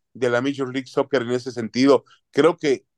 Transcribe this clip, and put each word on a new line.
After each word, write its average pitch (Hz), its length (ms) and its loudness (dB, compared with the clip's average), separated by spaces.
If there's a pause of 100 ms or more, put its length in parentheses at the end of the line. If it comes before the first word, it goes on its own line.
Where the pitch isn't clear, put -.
(140)
de 120 160 -2
la 120 120 0
Major 131 300 -4
League 131 160 -8
Soccer 139 360 -2
en 120 80 -6
ese 123 200 -6
sentido. 120 540 2 (260)
Creo 156 240 2
que 139 300 -4 (120)